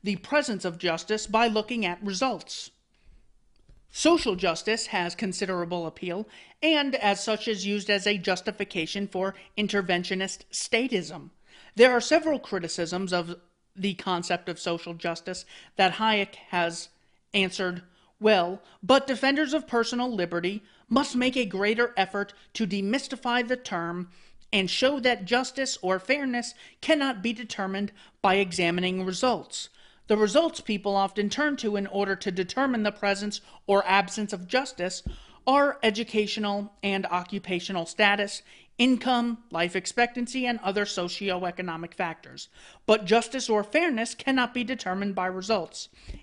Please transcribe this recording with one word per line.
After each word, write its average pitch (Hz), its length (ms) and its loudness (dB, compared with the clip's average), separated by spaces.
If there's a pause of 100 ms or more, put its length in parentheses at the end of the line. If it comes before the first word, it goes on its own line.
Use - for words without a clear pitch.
the 196 140 -2
presence 269 480 -2
of 175 140 -4
justice 180 480 -2
by 226 220 4
looking 214 360 -2
at 175 180 -4
results. 202 680 -4 (1200)
Social 302 460 2
justice 190 500 -2
has 175 280 -2
considerable 180 720 -4
appeal, 180 400 -8 (360)
and 294 320 2
as 202 280 2
such 214 240 -2
is 202 200 -4
used 202 240 -2
as 196 160 2
a 208 100 2
justification 196 920 -4
for 190 280 -4 (240)
interventionist 190 920 -2
statism. 190 800 -2 (480)
There 247 160 10
are 240 80 4
several 311 380 2
criticisms 175 760 -4
of 175 240 -2 (400)
the 196 180 -2
concept 175 540 -2
of 165 100 -8
social 170 360 -6
justice 170 500 -6 (320)
that 185 160 4
Hayek 208 440 0 (120)
has 170 400 -2 (460)
answered 185 480 0 (360)
well, 196 440 2 (200)
but 262 240 4
defenders 269 460 0
of 311 160 -2
personal 240 440 -2
liberty 175 500 -2 (260)
must 269 280 2
make 254 200 2
a 247 80 2
greater 214 520 0
effort 202 360 -2 (220)
to 226 120 0
demystify 240 800 -2
the 254 100 0
term 180 520 -6 (440)
and 190 180 2
show 269 300 2
that 226 240 2
justice 254 560 -2
or 185 180 0
fairness 254 540 -2 (300)
cannot 269 400 2
be 233 100 0
determined 202 580 -4 (300)
by 190 140 6
examining 180 680 2
results. 185 680 -2 (380)
The 214 100 6
results 277 420 4
people 202 340 -2
often 196 360 2
turn 294 260 0
to 208 200 -2
in 196 100 -2
order 196 300 0
to 196 140 -4
determine 220 520 0
the 208 100 0
presence 202 480 -2 (260)
or 196 200 6
absence 202 480 2
of 180 120 -10
justice 214 560 -2 (440)
are 285 360 4
educational 208 1000 0
and 196 240 0
occupational 180 800 -4
status, 202 560 2 (340)
income, 240 600 2 (120)
life 175 240 0
expectancy, 240 720 -2
and 233 140 -2
other 196 240 0
socioeconomic 180 1120 -4
factors. - 560 -8 (340)
But 220 220 4
justice 233 420 2
or 208 160 2
fairness 269 500 0
cannot 254 380 0
be 247 120 -2
determined 202 500 -4
by 185 120 0
results. 185 600 -4 (340)